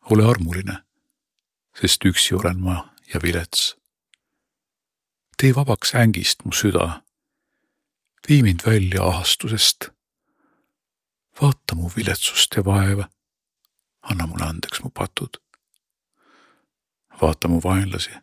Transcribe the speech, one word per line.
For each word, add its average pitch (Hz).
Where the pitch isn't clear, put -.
ole 110
armuline, 95
sest -
üksi -
olen 90
ma 90
ja -
vilets. 85
Tee 135
vabaks 135
ängist 107
mu -
süda. 87
Vii 147
mind 92
välja 95
ahastusest. -
Vaata 139
mu 85
viletsust -
ja 95
vaeva. 98
Anna 85
mulle 82
andeks -
mu -
patud. -
Vaata 80
mu 85
vaenlasi. 92